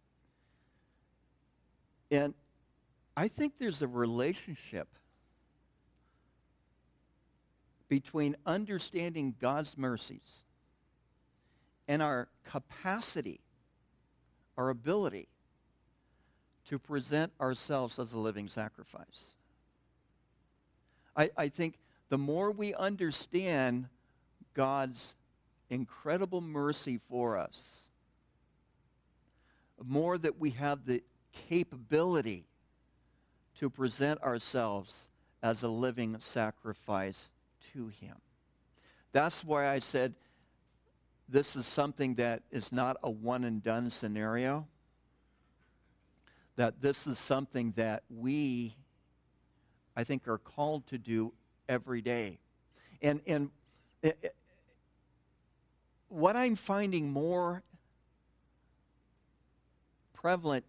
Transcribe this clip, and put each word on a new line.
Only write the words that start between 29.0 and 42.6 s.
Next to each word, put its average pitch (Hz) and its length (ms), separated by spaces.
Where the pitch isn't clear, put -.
the 110 60
more 156 340
that 160 220
we 151 100
have 135 360
the 123 180
capability 151 1000
to 139 100
present 135 540
ourselves 113 840
as 113 220
a 123 60
living 117 500
sacrifice 107 1120
to 123 160
him. - 280
That's 151 320
why 147 240
I 139 120
said 127 340
this 139 280
is 127 100
something 143 480
that 117 360
is - 220